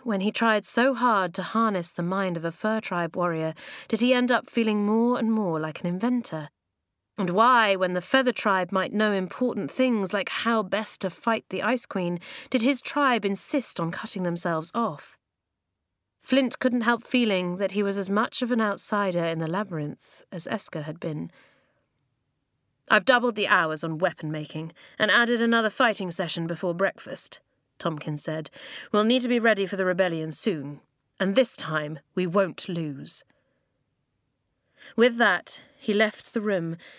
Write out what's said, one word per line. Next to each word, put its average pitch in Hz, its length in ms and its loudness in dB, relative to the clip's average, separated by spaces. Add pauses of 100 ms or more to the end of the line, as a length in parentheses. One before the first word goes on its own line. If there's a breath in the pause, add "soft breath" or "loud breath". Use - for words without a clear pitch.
when 202 180 -2
he 208 100 0
tried 214 340 2
so 254 280 2
hard 214 420 2
to 185 80 -6
harness 208 480 0
the 170 120 -4
mind 185 340 -2
of 160 80 -6
a 165 60 -4
fur 220 300 -2
tribe 170 340 -4
warrior, 160 380 -2 (340 loud breath)
did 220 140 0
he 247 120 4
end 247 180 4
up - 180 0
feeling 214 360 2
more 233 320 2
and 220 140 0
more 190 280 0
like 156 220 -6
an 180 60 -2
inventor? 185 640 -2 (680)
And 180 140 -2
why, 220 440 6
when 185 180 2
the 180 80 0
feather 254 300 4
tribe 190 400 0
might 190 220 0
know 214 180 2
important 196 600 -2
things 220 420 2
like 196 160 -2
how 226 320 0
best 202 400 -4
to 190 80 -2
fight - 400 -2
the 185 140 -4
Ice 233 240 0
Queen, 175 320 -2 (320 loud breath)
did 240 100 2
his 262 180 2
tribe 254 460 2
insist 202 540 -2
on 165 120 -2
cutting 190 300 -6
themselves 170 540 -2
off? 208 420 -4 (1040)
Flint 254 380 2
couldn't 247 220 0
help 233 220 2
feeling 185 540 0
that 190 140 -2
he 202 100 0
was 196 160 0
as 190 120 -4
much 214 320 0
of 240 100 -2
an 226 100 2
outsider 196 640 0
in 165 140 -2
the 160 80 -2
labyrinth 170 840 -6
as 170 140 -8
Esker - 380 -6
had 156 160 -10
been. 170 320 -6 (1600 soft breath)
"I've - 160 4
doubled 240 300 4
the 208 120 0
hours 160 360 2
on 160 140 -4
weapon 165 340 -2
making 156 420 -10 (260 loud breath)
and 214 100 2
added 233 320 4
another 226 300 2
fighting 202 400 0
session 170 340 -2
before 170 300 -4
breakfast," - 640 -4 (400)
Tompkins 151 440 -4
said. 156 280 -8 (400 loud breath)
"We'll 214 140 4
need 247 180 4
to 247 60 -2
be 240 100 2
ready 214 260 4
for 190 100 -6
the 185 100 0
rebellion 175 460 0
soon, 147 500 -4 (380)
and 196 140 0
this 247 220 2
time 156 440 -6 (140)
we 185 140 -2
won't 180 420 0
lose." 156 540 -6 (1700 loud breath)
With 233 220 4
that, 208 460 2 (160)
he 214 140 -2
left 208 400 0
the 226 80 -2
room, 170 360 -2 (220 loud breath)